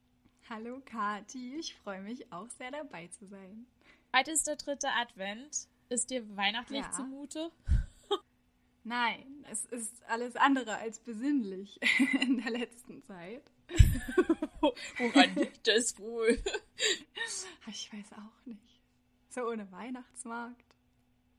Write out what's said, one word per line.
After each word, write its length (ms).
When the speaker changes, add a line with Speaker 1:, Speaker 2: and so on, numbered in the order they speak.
Speaker 1:
Hallo 380
Kathi, 720
ich 160
freue 300
mich 280
auch 200
sehr 180
dabei 380
zu 180
sein. 400
Speaker 2:
Heute 140
ist 160
der 120
dritte 340
Advent. 760
Ist 220
dir 260
weihnachtlich 460
Speaker 1:
Ja. 80
Speaker 2:
zumute? 600
Speaker 1:
Nein, 680
es 160
ist 260
alles 280
andere 420
als 220
besinnlich 800
<laughs> 220
in 200
der 100
letzten 520
Zeit. 380
Speaker 2:
<laughs> 540
Woran 760
liegt 320
das 320
wohl? 480
<laughs> 40
Speaker 1:
Ich 240
weiß 220
auch 320
nicht. 340
So 200
ohne 220
Weihnachtsmarkt 1040